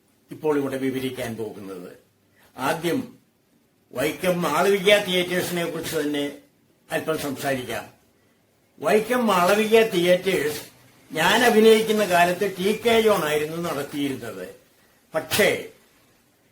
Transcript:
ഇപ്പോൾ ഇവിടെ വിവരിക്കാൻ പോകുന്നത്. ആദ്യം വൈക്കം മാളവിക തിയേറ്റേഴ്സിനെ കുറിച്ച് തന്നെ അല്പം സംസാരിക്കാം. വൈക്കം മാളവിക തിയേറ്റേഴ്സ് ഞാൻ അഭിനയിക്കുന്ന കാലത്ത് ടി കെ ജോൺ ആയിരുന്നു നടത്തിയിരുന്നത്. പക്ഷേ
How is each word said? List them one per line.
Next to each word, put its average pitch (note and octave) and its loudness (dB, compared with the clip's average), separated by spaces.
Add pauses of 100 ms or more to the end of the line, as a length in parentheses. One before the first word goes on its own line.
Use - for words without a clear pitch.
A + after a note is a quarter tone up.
(320)
ഇപ്പോൾ D3+ -2
ഇവിടെ C3+ -2
വിവരിക്കാൻ B2+ -4
പോകുന്നത്. F#2+ -12 (640)
ആദ്യം D#3 -4 (800)
വൈക്കം E3+ -2
മാളവിക F#3 2
തിയേറ്റേഴ്സിനെ F3+ -2
കുറിച്ച് D#3+ -6
തന്നെ D3 -4 (600)
അല്പം D#3+ -4
സംസാരിക്കാം. B2 -6 (920)
വൈക്കം A3 0
മാളവിക G#3 4
തിയേറ്റേഴ്സ് F3 0 (500)
ഞാൻ G3 2
അഭിനയിക്കുന്ന G#3+ 6
കാലത്ത് F3+ 2
ടി F#3+ -2
കെ A3+ 4
ജോൺ G3+ 2
ആയിരുന്നു D3+ -2
നടത്തിയിരുന്നത്. C3+ -6 (680)
പക്ഷേ - -2 (840)